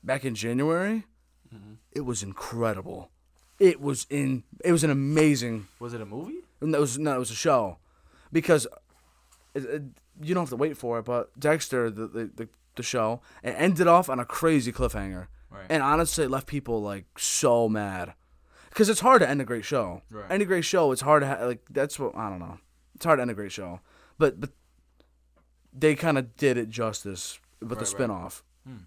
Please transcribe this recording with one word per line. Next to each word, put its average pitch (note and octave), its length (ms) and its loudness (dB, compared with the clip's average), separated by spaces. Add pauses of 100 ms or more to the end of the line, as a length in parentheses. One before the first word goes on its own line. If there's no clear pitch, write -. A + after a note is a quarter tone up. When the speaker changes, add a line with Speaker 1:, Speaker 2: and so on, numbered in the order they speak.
Speaker 1:
back C3 200 -4
in B2+ 100 -4
January. D#3+ 680 0 (500)
Speaker 2:
Mm-hmm. G#2 200 -20 (180)
Speaker 1:
It D3 100 -6
was B2 200 -4
incredible. G#2 880 -6 (480)
It F3 220 6
was C#3 300 -4
in, C3+ 340 -2 (200)
it F3 80 4
was D#3+ 120 4
an D3+ 60 4
amazing C#3 760 2 (140)
Speaker 3:
Was A#2+ 140 -10
it A#2 60 -8
a G#2+ 60 -10
movie? E3 320 -12 (220)
Speaker 1:
No, D3+ 180 0
it - 20 4
was, C3+ 180 0
no, D3 160 0
it B2+ 40 0
was A#2+ 120 -4
a A2+ 40 -10
show. A2+ 440 0 (540)
Because D#3 340 4 (880)
it, C#3 100 -6
it, C#3+ 180 -6 (400)
you D#3+ 120 -4
don't F3+ 80 0
have C#3+ 80 -6
to B2 60 -6
wait D3 200 -2
for A#2 220 -4
it, A2 60 -6
but A#2+ 340 -4
Dexter, C3 520 0
the, G#2+ 160 -8
the, A2 280 -8
the, A2+ 140 -10 (280)
the B2 60 -10
show, A#2 380 -2 (220)
it B2 160 -6
ended E3+ 300 4
off F3 200 8
on B2+ 120 -2
a A#2+ 40 -4
crazy D3 480 2
cliffhanger. G2 540 -4 (240)
Speaker 3:
Right. G2 180 -18
Speaker 1:
And D3+ 140 0
honestly, D3+ 420 2
it B2+ 60 -2
left C3+ 160 -4
people, A#2+ 340 -4
like, G2+ 260 -8 (120)
so A#2 500 4
mad. G2 460 -4 (580)
'Cause G#3 160 6
it's A3 120 0
hard A#3+ 200 8
to D#3 80 4
end C#3 120 0
a C3 40 -2
great A#2 200 -6
show. G#2 380 -2 (100)
Speaker 3:
Right. G#2 180 -12
Speaker 1:
End G3 120 2
a G3+ 40 0
great F3+ 180 0
show, D#3+ 280 4
it's B2+ 100 -2
hard D3 200 6
to C#3 40 0
ha-, C3+ 180 -4
like, B2 160 -4 (100)
that's C#3 280 -2
what, C3+ 180 -4
I G#2+ 140 -6
don't F#2 80 -8
know. F2 200 -14 (360)
It's - 100 -16
hard D#3+ 140 4
to B2+ 40 0
end B2 100 -2
a - 20 -6
great G2+ 160 -10
show. F2+ 300 -12 (360)
But, C#3+ 240 2
but - 100 -10 (1200)
they D3+ 240 2
kinda D3+ 260 0
did B2+ 340 0
it A2+ 140 -4
justice G#2+ 680 -8 (180)
with A2 120 -12
the B2+ 40 -6
Speaker 3:
Right, A2+ 60 -8
right. A#2+ 80 -4
Speaker 1:
spin-off. G2 560 -6 (220)
Speaker 3:
Hmm. C3 100 -18 (100)